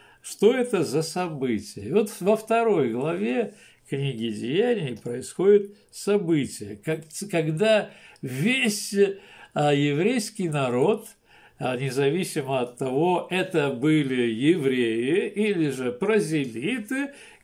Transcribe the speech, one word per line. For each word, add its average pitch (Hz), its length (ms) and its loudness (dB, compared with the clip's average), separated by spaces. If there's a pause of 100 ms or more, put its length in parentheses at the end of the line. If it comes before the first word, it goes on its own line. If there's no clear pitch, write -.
(220)
что 220 320 4
это 240 280 0
за 135 200 0
событие». 131 840 -4
И 139 40 -4
вот 214 180 2 (100)
во 208 180 2
второй 220 520 2
главе 185 600 -2 (340)
книги 131 440 -4
Деяний 143 640 -2
происходит 180 800 2 (140)
событие, 156 920 -2
как, 156 180 -4 (300)
когда 170 600 2 (320)
весь, 202 720 -2 (580)
а, 147 220 2
еврейский 170 760 0
народ, 143 580 2 (520)
а, 127 180 -2
независимо 139 840 0
от 120 180 -6
того, 151 500 0
это 175 440 0
были 131 500 2
евреи 127 1080 2
или 196 400 0
же 127 240 -4
прозелиты, 196 1200 -2 (300)